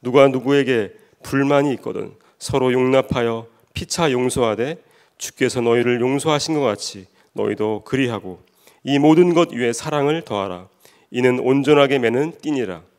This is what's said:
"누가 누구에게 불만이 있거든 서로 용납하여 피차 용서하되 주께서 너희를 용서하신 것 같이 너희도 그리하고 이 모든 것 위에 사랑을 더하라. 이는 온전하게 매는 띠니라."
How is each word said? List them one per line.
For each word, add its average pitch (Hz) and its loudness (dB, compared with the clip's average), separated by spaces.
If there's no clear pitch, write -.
"누가 135 6
누구에게 127 0
불만이 139 0
있거든 - -10
서로 127 -2
용납하여 127 0
피차 151 -2
용서하되 117 -2
주께서 - -4
너희를 120 0
용서하신 143 -2
것 147 -2
같이 101 -6
너희도 107 -4
그리하고 107 -6
이 147 0
모든 160 6
것 165 2
위에 120 -2
사랑을 147 -4
더하라. 95 -8
이는 123 2
온전하게 139 4
매는 127 -2
띠니라." 110 -6